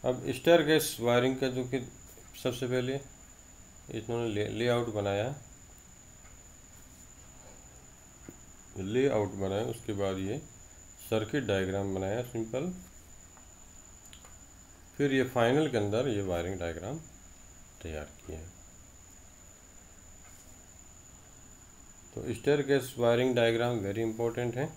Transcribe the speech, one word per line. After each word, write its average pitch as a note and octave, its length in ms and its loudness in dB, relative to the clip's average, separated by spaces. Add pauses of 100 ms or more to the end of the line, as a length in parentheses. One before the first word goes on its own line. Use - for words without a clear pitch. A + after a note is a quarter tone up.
अब B2+ 280 -2
स्टेयरकेस D#3 680 4
वायरिंग B2 360 4
का C3 120 0
जो B2+ 160 -2
कि B2+ 280 -4 (500)
सबसे B2+ 240 -2
पहले B2+ 300 0 (920)
इन्होंने A2+ 440 -2
ले-, G#2 160 0
लेआउट A#2 380 0
बनाया, G#2 480 0 (3500)
लेआउट A2 520 2
बनाया, G2 340 -2
उसके B2 280 -6
बाद G2 260 0
ये G#2+ 240 -4 (680)
सर्किट A2+ 340 0
डायग्राम G2 500 0
बनाया G2 280 -2
सिंपल, B2 520 -4 (2250)
फिर C#3+ 160 2
ये C3 120 4
फाइनल C3 460 4
के B2 60 0
अंदर G#2+ 320 2
ये G2+ 140 0
वायरिंग F2+ 360 -2
डायग्राम E2+ 400 -6 (840)
तैयार D#2 220 -8
किया - 340 -14
है। E2 80 -14 (3750)
तो A2+ 200 -6
स्टेयरकेस C#3 640 2
वायरिंग A#2+ 380 4
डायग्राम A#2 440 4
very G2+ 180 -2
इंपॉर्टेंट A#2 580 -2
है। C#3+ 100 -2 (100)